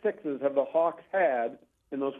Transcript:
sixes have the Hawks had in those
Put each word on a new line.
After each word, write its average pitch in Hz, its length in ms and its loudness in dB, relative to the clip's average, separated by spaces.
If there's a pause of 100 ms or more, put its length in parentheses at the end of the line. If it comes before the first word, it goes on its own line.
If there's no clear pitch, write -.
sixes 151 400 -4
have 139 120 2
the 135 120 2
Hawks 165 360 0 (100)
had 135 440 2 (340)
in 139 100 -6
those 135 200 -2